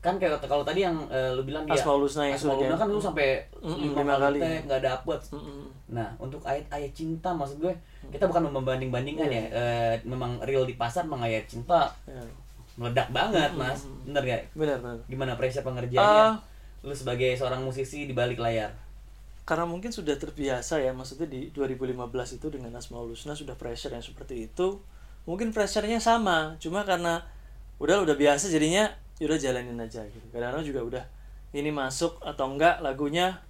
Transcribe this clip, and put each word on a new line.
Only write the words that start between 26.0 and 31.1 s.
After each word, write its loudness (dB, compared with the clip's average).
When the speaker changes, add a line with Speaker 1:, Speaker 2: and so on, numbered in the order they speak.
Speaker 2:
cuma -2
karena 2
udah, 6
udah 6
biasa 6
jadinya, 4
yaudah 2
jalanin 0
aja -8
gitu. -14
Kadang-kadang -4
juga -4
udah, -6